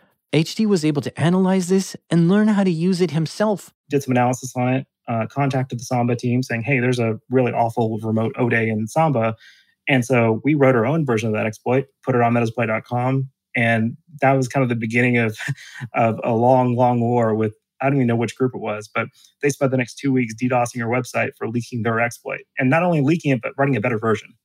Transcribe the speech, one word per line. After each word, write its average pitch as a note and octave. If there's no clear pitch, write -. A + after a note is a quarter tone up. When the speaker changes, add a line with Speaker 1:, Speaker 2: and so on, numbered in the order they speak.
Speaker 1:
H D#3
D A3
was G3
able D3
to -
analyze F#3
this F#3+
and E3
learn G#3+
how G3+
to F#3
use E3+
it F3
himself. E3+
Speaker 2:
Did C#3
some B2+
analysis B2
on B2+
it, C3+
uh, A2+
contacted C3
the -
Samba A#2+
team B2
saying, A2+
"Hey, C3
there's B2
a A2+
really B2
awful A2+
remote A2
O B2
day A2+
in A2
Samba." B2
And B2+
so A2+
we D3
wrote C3
our A2+
own D#3
version A2+
of G#2+
that G#2+
exploit, B2
put B2+
it A#2+
on A#2
metasploit A#2
dot A2
com, C3
and A#2
that C3+
was C3
kind C#3
of A#2+
the A#2+
beginning A#2+
of, A2
<laughs> -
of A2+
a A#2+
long, B2
long B2
war A#2
with, G#2+
I C3
don't C#3+
even B2+
know A#2
which A#2
group B2+
it G2
was, G#2+
but A2+
they D3
spent C#3
the C3
next B2
two C#3
weeks B2
D B2
dosing B2
our A2+
website B2
for A#2+
leaking A#2
their A2+
exploit. A#2
And C3
not E3
only E3+
leaking D3+
it, A#2
but G#2+
writing C#3
a G#2
better G#2+
version. A2